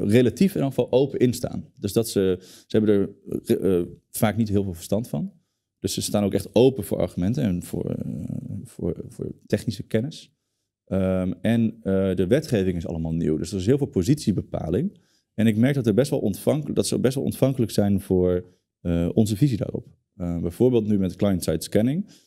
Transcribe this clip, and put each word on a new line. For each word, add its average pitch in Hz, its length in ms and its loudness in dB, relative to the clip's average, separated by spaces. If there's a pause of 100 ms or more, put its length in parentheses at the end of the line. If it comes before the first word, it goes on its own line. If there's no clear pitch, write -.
relatief 123 500 4
in 151 60 -2
elk 139 80 0
geval - 240 -4
open 139 260 2
in 123 140 4
staan. - 460 -8
Dus 104 140 -6
dat 113 160 0
ze, 95 280 2 (300)
ze - 120 0
hebben 104 360 2 (320)
er, - 140 2
eh, 90 220 2 (280)
vaak 104 260 0
niet 110 120 0
heel 101 140 2
veel 95 120 -6
verstand 101 340 -4
van. 180 240 -6 (460)
Dus - 160 -6
ze 104 80 -4
staan 104 220 0
ook 98 100 0
echt 95 200 -4
open 120 300 4
voor - 140 -4
argumenten 98 440 -2
en 90 200 0
voor, - 280 -6
eh, - 200 -6 (540)
voor, - 320 -6 (120)
voor - 240 -10 (140)
technische - 360 -4
kennis. - 500 -4 (520)
Ehm, 92 560 0
en, 113 420 0
eh, 95 320 0
de 92 120 0
wetgeving 98 500 2
is 80 100 -6
allemaal 82 280 -6
nieuw. 80 220 0
Dus 82 160 -6
er 101 60 -2
is 90 80 -4
heel 135 120 4
veel 139 80 -4
positiebepaling. 104 1120 -2 (360)
En 110 120 2
ik 107 100 4
merk 127 180 4
dat, 127 120 -2
er 107 80 4
best 139 160 2
wel 139 100 0
ontvank-, 120 540 -2
dat 104 120 0
ze 117 120 -2
best 120 160 0
wel 139 100 -4
ontvankelijk 131 480 0
zijn 101 280 2
voor, 90 440 2 (360)
eh, 85 320 0
onze 110 240 2
visie 131 200 2
daarop. - 300 -6 (300)
Eh, 87 240 -4
bijvoorbeeld 107 460 2
nu 104 120 2
met 92 180 -2
client-side 92 460 0
scanning. 131 420 0 (220)